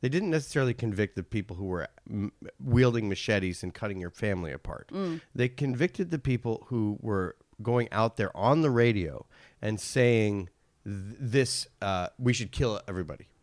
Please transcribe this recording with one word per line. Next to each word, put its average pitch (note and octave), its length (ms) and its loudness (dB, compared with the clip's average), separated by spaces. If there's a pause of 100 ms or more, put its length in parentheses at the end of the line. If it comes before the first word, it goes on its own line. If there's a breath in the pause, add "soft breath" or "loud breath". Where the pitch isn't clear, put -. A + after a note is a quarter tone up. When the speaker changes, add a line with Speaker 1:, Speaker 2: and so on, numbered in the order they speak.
Speaker 1:
They B2 100 0
didn't F3+ 200 0
necessarily C#3+ 440 2
convict G#2 420 -2
the F#2+ 60 -6
people G2+ 340 -6
who F#2+ 100 -6
were F2+ 220 -2 (220)
m-, G#2 220 -4 (300)
wielding B2 460 4
machetes F#2+ 540 0
and F2+ 100 -6
cutting G#2 280 -6
your F2 100 -6
family F#2 420 -2
apart. - 400 -10
Speaker 2:
Mm. F3 280 -4 (140 loud breath)
Speaker 1:
They B2 140 0
convicted C#3 640 -2
the D#3+ 80 -2
people A#2+ 480 -2
who G#2+ 340 0
were G2 360 -2 (260)
going A#2+ 300 2
out A2 260 0
there G#2 180 -2
on B2+ 260 4
the D3+ 80 4
radio G#2 540 4 (380 loud breath)
and G#2+ 180 -2
saying, G#2+ 680 2 (360)
"Th-, G2+ 120 -6 (240)
this, B2+ 460 2 (140)
uh, F#2+ 280 -2 (100)
we B2 160 2
should A2+ 180 -6
kill A2+ 340 -2
everybody." F2+ 420 -8 (140)